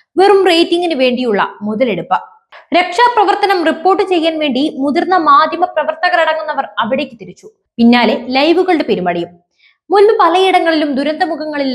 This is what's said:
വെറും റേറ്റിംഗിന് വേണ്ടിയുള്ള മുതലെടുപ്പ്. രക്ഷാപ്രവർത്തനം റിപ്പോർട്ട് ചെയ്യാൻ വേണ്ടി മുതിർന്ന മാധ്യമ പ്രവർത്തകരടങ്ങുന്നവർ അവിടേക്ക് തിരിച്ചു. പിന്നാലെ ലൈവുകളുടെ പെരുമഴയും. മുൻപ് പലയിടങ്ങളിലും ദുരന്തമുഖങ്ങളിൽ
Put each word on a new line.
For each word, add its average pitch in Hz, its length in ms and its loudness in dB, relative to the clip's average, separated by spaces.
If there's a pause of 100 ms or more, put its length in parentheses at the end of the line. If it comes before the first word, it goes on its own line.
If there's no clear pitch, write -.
(180)
വെറും 392 220 4 (100)
റേറ്റിംഗിന് 339 520 0
വേണ്ടിയുള്ള 240 400 0 (260)
മുതലെടുപ്പ്. 208 500 -2 (600)
രക്ഷാപ്രവർത്തനം 403 880 0
റിപ്പോർട്ട് 381 420 0
ചെയ്യാൻ 320 320 0
വേണ്ടി 277 220 -2 (180)
മുതിർന്ന 339 360 0 (100)
മാധ്യമ 311 360 2 (120)
പ്രവർത്തകരടങ്ങുന്നവർ 311 920 -2 (180)
അവിടേക്ക് 214 380 -6
തിരിച്ചു. - 260 -20 (300)
പിന്നാലെ 233 380 4 (200)
ലൈവുകളുടെ 330 540 0
പെരുമഴയും. 175 400 -4 (640)
മുൻപ് 415 180 6 (100)
പലയിടങ്ങളിലും 339 800 2
ദുരന്തമുഖങ്ങളിൽ 302 760 -4